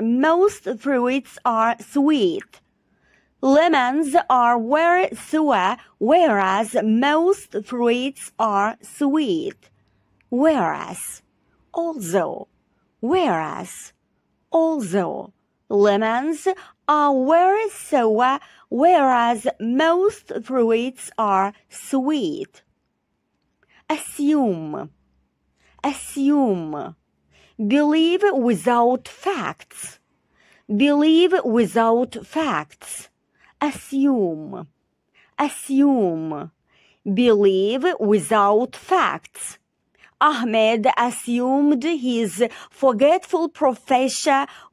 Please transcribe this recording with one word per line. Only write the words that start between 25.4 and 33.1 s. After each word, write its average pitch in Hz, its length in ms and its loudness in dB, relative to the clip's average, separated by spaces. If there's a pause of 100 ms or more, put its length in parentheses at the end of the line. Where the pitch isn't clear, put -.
Assume. 233 1120 -2 (600)
Believe 302 640 2 (100)
without 240 720 0
facts. - 920 -10 (720)
Believe 302 640 2 (100)
without 233 800 0
facts. - 840 -8 (500)